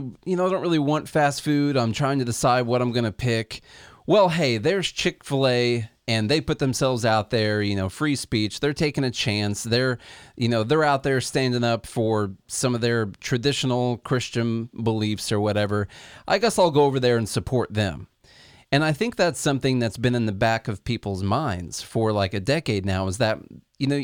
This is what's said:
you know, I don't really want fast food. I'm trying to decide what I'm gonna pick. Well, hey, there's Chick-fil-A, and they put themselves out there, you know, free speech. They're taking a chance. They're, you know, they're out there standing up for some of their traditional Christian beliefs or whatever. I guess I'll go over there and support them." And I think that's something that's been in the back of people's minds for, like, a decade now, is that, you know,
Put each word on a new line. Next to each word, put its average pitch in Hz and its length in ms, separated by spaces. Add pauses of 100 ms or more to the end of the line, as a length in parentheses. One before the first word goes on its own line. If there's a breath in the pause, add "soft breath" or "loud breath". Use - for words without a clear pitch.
(240)
you 185 120
know, 180 100
I 190 40
don't 185 120
really 165 160
want 151 300
fast 143 340
food. 143 340
I'm 113 160
trying 139 280
to 127 40
decide 123 380
what 123 180
I'm 123 120
gonna 117 200
pick. 113 480 (460 loud breath)
Well, 190 240
hey, 156 260
there's 160 340
Chick-fil-A, 123 1000 (160)
and 110 240
they 156 100
put 156 180
themselves 131 460
out 110 240
there, 107 320
you 101 160
know, 95 140
free 151 260
speech. 107 440
They're 147 120
taking 147 320
a 127 60
chance. 104 540
They're, 120 340 (360 loud breath)
you 117 140
know, 113 160
they're 151 200
out 139 180
there 135 180
standing 123 420
up 117 220
for 110 460 (160)
some - 280
of 117 60
their 117 240 (160)
traditional 123 800
Christian 117 720 (120)
beliefs 107 480
or 107 80
whatever. 104 480 (400 loud breath)
I 214 120
guess 220 200
I'll 180 120
go 143 160
over 135 120
there 120 200
and 110 100
support 113 460
them." 98 340 (640 soft breath)
And 143 100
I 156 120
think 226 220
that's 170 240
something 131 380
that's 117 200
been 120 160
in 120 100
the 107 80
back 113 360
of 104 160
people's 101 380
minds 98 600
for, 110 300
like, 98 200
a 104 80
decade 110 460
now, 95 220
is 92 100
that, 110 200 (400)
you 135 80
know, 143 180